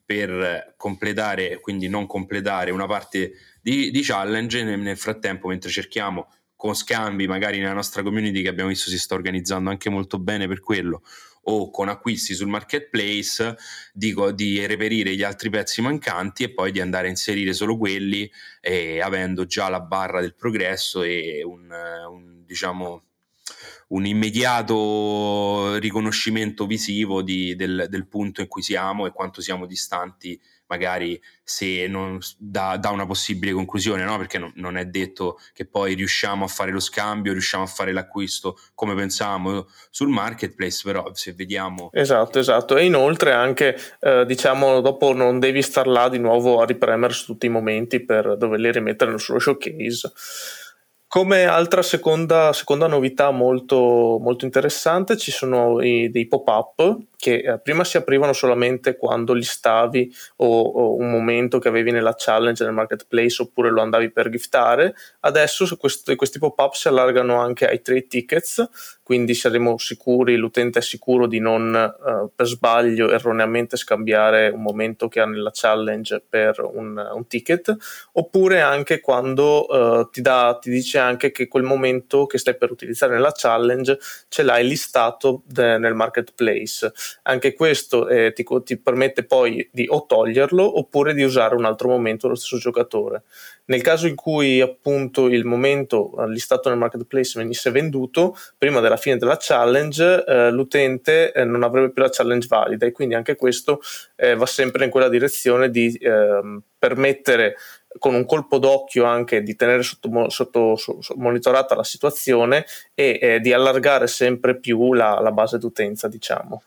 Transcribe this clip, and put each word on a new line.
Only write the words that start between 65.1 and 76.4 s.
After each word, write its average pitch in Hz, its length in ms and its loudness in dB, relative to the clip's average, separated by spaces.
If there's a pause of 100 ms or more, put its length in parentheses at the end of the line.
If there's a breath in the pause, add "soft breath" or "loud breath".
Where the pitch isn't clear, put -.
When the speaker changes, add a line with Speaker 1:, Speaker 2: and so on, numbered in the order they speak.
Speaker 2:
Adesso 151 440 2
su 165 120 -4
quest-, - 380 -2
questi 135 220 -2
pop-up 143 380 0
si - 120 0
allargano 123 520 4
anche 120 280 0
ai 120 140 0
trade 127 260 -2
tickets, 165 640 -2 (340 loud breath)
quindi 120 300 0
saremo 120 460 2
sicuri, 123 560 2
l'utente 117 440 0
è - 40 -2
sicuro 123 420 0
di 113 140 -2
non, 113 360 0
eh, 110 580 -2
per 123 120 0
sbaglio 120 640 2
erroneamente 117 640 0
scambiare 110 760 2
un 110 120 -6
momento 110 460 -4
che 113 120 -2
ha 110 60 4
nella 107 260 -4
challenge 110 800 -2
per 110 320 0